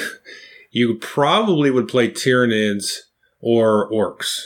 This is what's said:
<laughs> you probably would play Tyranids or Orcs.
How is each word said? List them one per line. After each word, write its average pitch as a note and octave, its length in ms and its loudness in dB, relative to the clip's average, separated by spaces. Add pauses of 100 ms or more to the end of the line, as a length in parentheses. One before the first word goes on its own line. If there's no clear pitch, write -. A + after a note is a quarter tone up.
(300)
<laughs> - 400 -20
you A#2 260 0
probably D#3 760 0
would B2 180 0
play A#2 220 2
Tyranids A2 880 0 (420)
or A2 500 2
Orcs. - 560 -4